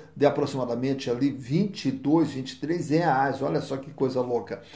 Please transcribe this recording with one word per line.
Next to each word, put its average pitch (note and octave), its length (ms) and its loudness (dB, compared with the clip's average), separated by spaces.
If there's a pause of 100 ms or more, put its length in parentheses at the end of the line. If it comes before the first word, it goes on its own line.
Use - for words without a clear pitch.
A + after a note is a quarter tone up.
(160)
de C#3 100 4
aproximadamente C3+ 840 0
ali C3+ 180 2
vinte D#3+ 560 -2
e C3 60 0
dois, D3+ 400 2
vinte C3 220 -8
e - 60 -18
três D#3+ 300 -4
reais. C#3 540 2
Olha D3 180 0
só C3+ 160 -6
que - 140 -14
coisa B2+ 280 0
louca. A#2+ 440 -2 (120)